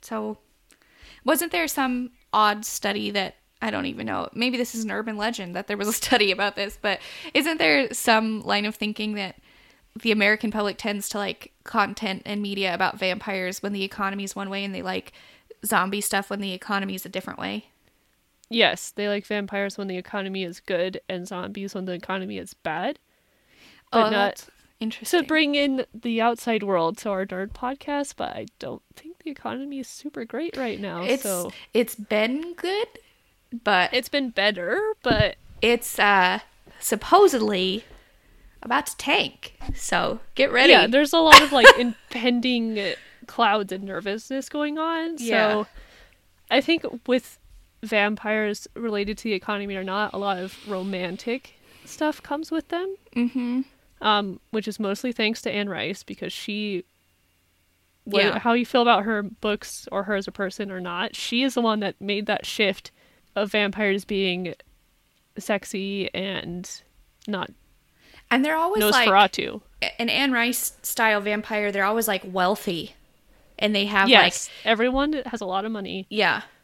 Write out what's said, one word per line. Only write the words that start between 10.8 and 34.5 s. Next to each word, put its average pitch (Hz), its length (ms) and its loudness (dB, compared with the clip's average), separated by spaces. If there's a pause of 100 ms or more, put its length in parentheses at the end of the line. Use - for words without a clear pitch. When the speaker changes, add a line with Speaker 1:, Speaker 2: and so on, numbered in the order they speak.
Speaker 1:
to 214 80 -6
like - 340 -8 (120)
content - 600 -2
and 208 180 -6
media 196 320 -2
about 180 240 -2
vampires 190 640 -4
when 202 100 -4
the 202 120 -4
economy's 196 520 -6
one 196 140 -8
way 196 140 -6
and 196 100 -8
they 185 80 -8
like 185 300 -8 (540)
zombie 196 340 0
stuff 196 300 -4
when 202 100 -6
the 196 120 -6
economy's 190 520 -6
a 185 40 -12
different 185 300 -8
way? 202 280 -8 (800)
Speaker 2:
Yes, 220 440 2
they 208 160 -4
like 202 180 -2
vampires 202 520 -4
when 202 100 -6
the 185 100 -6
economy 190 440 -6
is 175 160 -8
good 185 500 -2
and 180 200 -8
zombies 196 460 -8
when 190 100 -6
the 185 80 -6
economy 190 460 -6
is 185 160 -14
bad. 175 440 -6 (960)
Speaker 1:
Oh, 226 120 6
Speaker 2:
But 214 60 2
not - 20 -
Speaker 1:
that's 202 380 0 (280)
interesting. 226 420 0
Speaker 2:
to 277 60 -2
bring 302 300 4
in 269 360 2
the 226 300 -2
outside 233 400 2
world 180 360 2
to 220 120 -6
our 190 160 -2
nerd 196 260 -6
podcast, 277 640 -6
but - 140 -6
I - 160 -10 (140)
don't - 220 -10 (120)
think 320 240 -20
the - 120 -10
economy 269 500 -8
is 247 80 -10
super - 360 -12
great 285 320 -8
right 226 240 -6
now, 175 220 -6
Speaker 1:
It's, 254 220 0
Speaker 2:
so. 180 260 -4 (240)
Speaker 1:
it's 233 220 2
been 247 580 -2
good, 392 320 -4 (800)
but 185 280 4
Speaker 2:
It's 247 160 -2
been 277 220 -2
better, 202 500 0 (220)